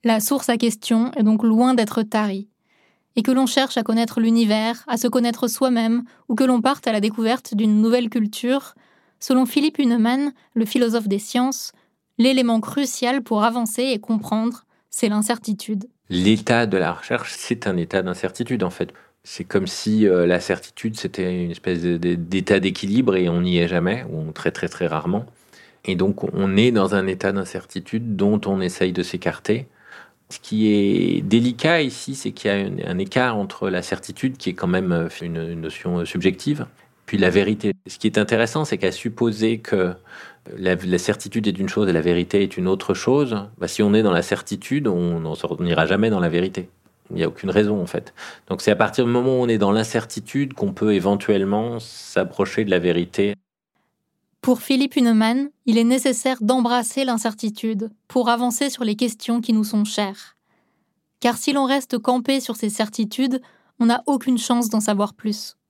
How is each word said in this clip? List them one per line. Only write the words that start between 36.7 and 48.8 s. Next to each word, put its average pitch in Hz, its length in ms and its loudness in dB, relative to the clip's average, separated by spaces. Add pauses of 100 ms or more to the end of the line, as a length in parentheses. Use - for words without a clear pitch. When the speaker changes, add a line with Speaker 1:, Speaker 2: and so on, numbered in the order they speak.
Speaker 2:
puis 104 100 -2
la 92 140 4
vérité. 101 420 2 (140)
Ce - 100 -16
qui - 80 -8
est 107 140 2
intéressant, 113 440 2
c'est - 140 -4
qu'à 92 140 0
supposer 110 680 -2
que 92 380 0 (600)
la, 92 200 0
la 90 240 0
certitude 104 480 -2
est 90 100 -2
une 95 100 -2
chose 101 220 0
et 90 40 2
la 82 80 4
vérité 87 420 2
est - 140 -4
une 90 100 -2
autre 95 260 0
chose, 117 540 0 (100)
bah, 87 100 -6
si - 140 -4
on 104 140 4
est 110 80 6
dans 101 80 4
la 87 100 4
certitude, 120 640 -4
on 87 320 0
n'en 80 140 -6
sort-, 80 260 -6
on 90 40 -2
n'ira 80 240 2
jamais 104 240 2
dans 98 80 0
la 87 100 2
vérité. 90 400 -2 (400)
Il 87 60 -10
n'y 85 80 0
a 80 40 0
aucune 95 220 -6
raison, 104 320 2
en 87 60 -4
fait. - 260 -8 (360)
Donc 95 120 -6
c'est - 80 2
à 104 60 6
partir 110 300 2